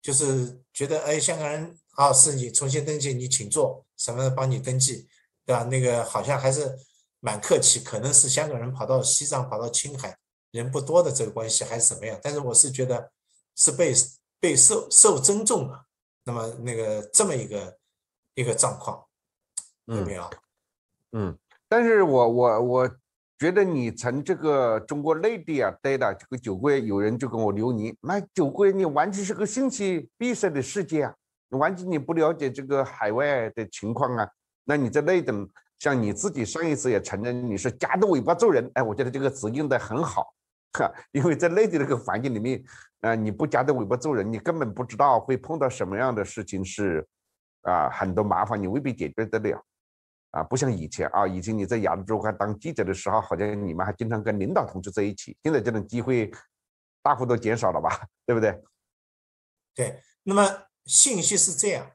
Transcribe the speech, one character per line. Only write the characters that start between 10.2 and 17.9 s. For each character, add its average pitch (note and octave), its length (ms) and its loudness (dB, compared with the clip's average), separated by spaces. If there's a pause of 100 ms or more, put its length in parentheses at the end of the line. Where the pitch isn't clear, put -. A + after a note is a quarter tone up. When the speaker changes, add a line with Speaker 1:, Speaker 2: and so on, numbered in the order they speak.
Speaker 1:
人 A#2+ 220 -6
不 C3+ 100 -2
多 E3 220 4
的 D3 80 0
这 B2 120 -2
个 G#2 60 -4
关 A2+ 180 -8
系 A2+ 160 0
还 A#2 160 -6
是 A2+ 60 4
怎 G#2 140 2
么 G2+ 80 -10
样。 G2+ 160 -8
但 D3 100 -4
是 D3 60 -4
我 B2+ 120 -4
是 C3 200 6
觉 C3 120 -2
得 A#2+ 280 -4 (440)
是 - 160 4
被， C#3 220 2 (460)
被 D#3+ 160 2
受， - 340 4
受 F#3 300 8
尊 G3+ 260 2
重 F3 220 0
的。 - 180 -14 (380)
那 A#2+ 100 -6
么 A2+ 140 -4 (160)
那 A#2+ 120 -6
个 G#2+ 280 -2 (100)
这 G#3+ 100 6
么 E3+ 120 0
一 A2 120 -4
个， G2 300 -10 (560)